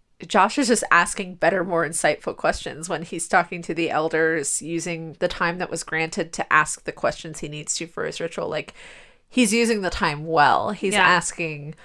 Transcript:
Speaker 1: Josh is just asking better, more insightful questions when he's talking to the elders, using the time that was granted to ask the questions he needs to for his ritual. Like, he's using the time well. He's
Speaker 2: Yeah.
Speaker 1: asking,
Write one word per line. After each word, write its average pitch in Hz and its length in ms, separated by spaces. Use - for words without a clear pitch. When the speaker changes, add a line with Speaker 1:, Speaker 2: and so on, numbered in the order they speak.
Speaker 1:
Josh 202 300
is 254 120
just 220 200
asking 180 460
better, 175 280
more 165 240
insightful - 480
questions 156 540
when 170 140
he's 170 240
talking 175 340
to 175 140
the 165 160
elders, 160 720
using 165 560
the 180 80
time 175 320
that 180 100
was - 140
granted 160 500
to - 180
ask - 340
the 156 60
questions - 500
he 147 60
needs 151 280
to 170 100
for - 180
his 151 160
ritual. 170 300
Like, - 240
he's 226 240
using 226 280
the 180 100
time 156 340
well. 165 460
He's 196 240
Speaker 2:
Yeah. 190 120
Speaker 1:
asking, 160 760